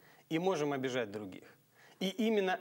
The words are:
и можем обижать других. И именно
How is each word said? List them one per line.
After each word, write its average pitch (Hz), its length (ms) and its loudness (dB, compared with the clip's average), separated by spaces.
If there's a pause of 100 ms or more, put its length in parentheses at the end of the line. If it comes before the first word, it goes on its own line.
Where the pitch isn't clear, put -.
(280)
и 156 100 -2
можем 160 360 2
обижать 127 400 -2
других. 104 320 -10 (560)
И 190 80 0
именно 196 520 2